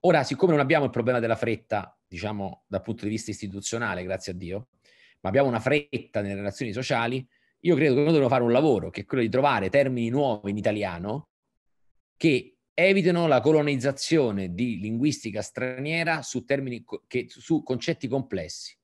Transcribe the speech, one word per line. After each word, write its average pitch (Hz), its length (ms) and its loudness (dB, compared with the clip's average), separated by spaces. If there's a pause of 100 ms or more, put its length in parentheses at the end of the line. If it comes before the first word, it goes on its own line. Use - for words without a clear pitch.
Ora, 165 220 6
siccome 165 300 2
non 147 80 4
abbiamo 143 240 4
il 120 80 -2
problema 120 260 0
della 113 160 0
fretta, 110 720 -4
diciamo, 101 640 -10
dal 98 140 -4
punto - 200 -8
di 104 80 -4
vista 110 220 -6
istituzionale, 98 720 -6
grazie 95 260 -6
a 90 60 -8
Dio, 92 320 -10 (540)
ma 95 80 -2
abbiamo 135 180 4
una 117 100 0
fretta 143 600 -2
nelle 101 160 -4
relazioni 101 360 -6
sociali, 123 560 -4 (340)
io 170 120 4
credo 139 200 4
che 135 80 4
noi 151 80 2
dobbiamo 143 180 6
fare 123 160 2
un 117 80 4
lavoro, 117 380 4
che - 100 -10
è 101 40 -8
quello 127 200 0
di 113 40 0
trovare 120 420 2
termini 127 380 2
nuovi 117 420 -2
in 101 60 -2
italiano 104 720 -4 (880)
che - 420 0 (160)
evitino 175 520 4
la 139 140 6
colonizzazione 135 1120 2
di 110 240 -4
linguistica 110 640 -4
straniera 147 800 -4
su 123 220 -8
termini 135 400 -4
co-, - 240 -12
che, 123 200 -4
su - 360 -4
concetti 131 420 -4
complessi. 107 760 -6